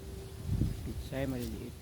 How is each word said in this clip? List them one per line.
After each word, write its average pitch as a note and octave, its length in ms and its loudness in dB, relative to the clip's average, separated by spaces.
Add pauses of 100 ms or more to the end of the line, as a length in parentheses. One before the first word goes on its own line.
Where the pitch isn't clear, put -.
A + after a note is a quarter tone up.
(840)
Pichay, C3+ 480 0
maliliit A#2+ 520 -2